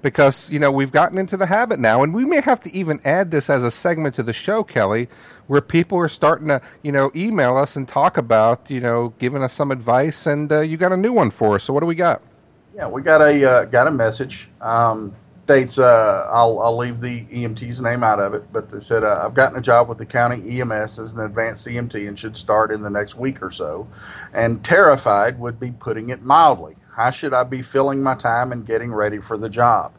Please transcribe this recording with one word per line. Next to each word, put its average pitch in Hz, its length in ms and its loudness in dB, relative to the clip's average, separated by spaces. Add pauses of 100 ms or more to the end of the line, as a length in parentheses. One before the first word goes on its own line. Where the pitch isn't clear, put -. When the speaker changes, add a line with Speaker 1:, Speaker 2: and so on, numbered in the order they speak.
Speaker 1:
because, 139 480 2
you 147 80 -4
know, 143 120 4
we've 135 200 -2
gotten 175 260 2
into 190 200 -4
the 185 100 -2
habit 208 320 0
now, 117 240 4
and 160 100 -2
we 233 100 -2
may 302 180 2
have 254 200 0
to 175 120 -16
even 165 300 -4
add 170 280 0
this 151 180 -2
as 135 140 2
a 120 80 0
segment 160 440 -4
to 123 80 -6
the 113 100 -4
show, 214 300 -4
Kelly, 113 460 -2 (380)
where 139 140 2
people 170 360 -2
are 170 120 0
starting 156 380 0
to, 139 140 0 (220)
you 147 80 -6
know, 139 240 2
email 160 420 0
us 143 180 -2
and 135 120 -8
talk 147 300 0
about, 117 520 2
you 131 100 -6
know, 120 380 -2
giving 135 260 -4
us 127 100 -4
some 139 180 -4
advice, 127 560 0
and, 147 240 -2
uh, 151 100 2
you 160 160 -4
got 180 140 0
a 185 60 0
new 220 160 0
one 160 180 2
for 107 240 2
us. 98 80 -2
So 131 100 -4
what 143 60 2
do 165 80 -2
we 170 80 -2
got? 170 260 0 (520)
Speaker 2:
Yeah, 196 140 -10
we 120 140 -8
got 156 200 6
a, 147 220 6
uh, 127 220 6
got 123 220 4
a 160 40 0
message. 120 580 -4 (120)
Um, 113 540 0 (360)
states, 131 260 4
uh, 110 540 6
I'll, 113 300 4
I'll 117 160 0
leave 120 240 -6
the 120 280 -8
E 120 140 -8
M 113 120 -6
T's 120 260 -12
name 120 240 -2
out 104 160 2
of 101 120 -2
it, - 200 -10
but 107 160 -6
they 107 100 -14
said, 110 240 -2
uh, 101 220 0
"I've 113 80 -6
gotten 127 240 2
a 127 40 -8
job 120 280 4
with 113 80 -10
the 110 80 -14
county 120 440 -2
E 127 120 -6
M 120 100 -4
S 107 260 -6
as 110 140 -14
an 113 80 -12
advanced 107 480 -6
E 120 100 -8
M 120 120 -6
T 104 160 -10
and 101 120 -12
should 110 200 -14
start 107 340 0
in 107 120 -6
the 104 60 -8
next 104 260 -6
week 127 280 -8
or 90 80 -10
so, 87 340 -10 (480)
and 117 300 -2
terrified 127 760 2
would 120 200 -10
be 127 120 -10
putting 117 380 -10
it 120 140 -10
mildly. 127 540 2 (180)
How 120 160 0
should 139 220 -6
I 127 100 2
be 127 180 -8
filling 135 400 -2
my 131 140 0
time 120 380 -2
and 113 120 -10
getting 113 280 -4
ready 104 240 -2
for 110 200 -8
the 110 120 -8
job?" 110 500 2